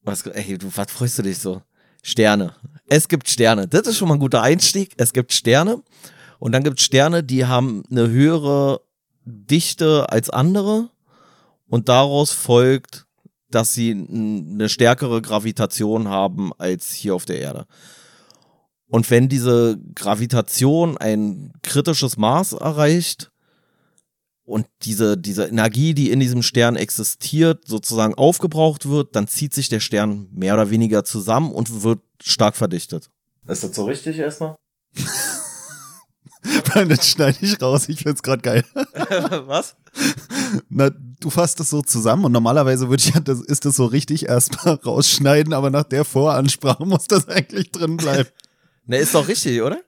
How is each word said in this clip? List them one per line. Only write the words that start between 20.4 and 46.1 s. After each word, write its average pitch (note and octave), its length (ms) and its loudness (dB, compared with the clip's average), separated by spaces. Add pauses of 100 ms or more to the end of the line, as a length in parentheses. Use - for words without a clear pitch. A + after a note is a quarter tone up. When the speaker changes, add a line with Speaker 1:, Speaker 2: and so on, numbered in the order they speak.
Speaker 1:
ein G#2+ 640 -4
kritisches C#3+ 560 -2
Maß C3+ 360 0
erreicht D#3+ 800 -2 (1120)
und G#2+ 220 -6 (180)
diese, G#2+ 340 0
diese F#2+ 280 -4
Energie, A#2 480 0
die C#3 180 2
in C3 80 2
diesem B2 240 0
Stern A#2 320 2
existiert, - 920 0
sozusagen A2 480 -2
aufgebraucht D#3 720 2
wird, C#3+ 260 -2
dann G#2 120 0
zieht - 260 -6
sich C#3 160 -4
der A2 100 0
Stern G#2 520 -2
mehr F#2+ 240 0
oder G#2 160 2
weniger A2 340 2
zusammen A2+ 480 -2
und A2+ 300 -6
wird A2+ 180 0 (200)
stark - 360 0
verdichtet. F2 520 -6 (380)
Ist - 160 -6
das F#3 120 -10
so G#3 100 -4
richtig D#3 320 -6
erstmal? D#3 380 -6 (400)
Speaker 2:
<laughs> - 100 -6 (1700)
Das E3+ 340 4
schneide C#3 340 2
ich G3+ 200 -2
raus, C3 260 0
ich D#3 120 -8
find's D3 240 -4
grad C3 180 -2
geil. A#2 320 0
Speaker 1:
<laughs> F#3 720 -4
Was? C#3 300 -4 (920)
Speaker 2:
Na, C#3 200 2
du C3 400 -10
fasst E3+ 300 0
es D#3 100 -4
so D3 140 -2
zusammen A#2+ 420 2
und B2+ 60 4
normalerweise B2+ 580 2
würde C3 160 2
ich - 80 2
ja, - 60 4
das, C3+ 220 -2
ist - 240 -4
das C#3+ 100 0
so B2+ 100 2
richtig C#3+ 420 -2
erstmal B2 480 2
<laughs> - 100 -12
rausschneiden, C#3 680 2
aber C#3 160 0
nach C#3+ 140 0
der C#3 200 0
Voransprache C#3 840 0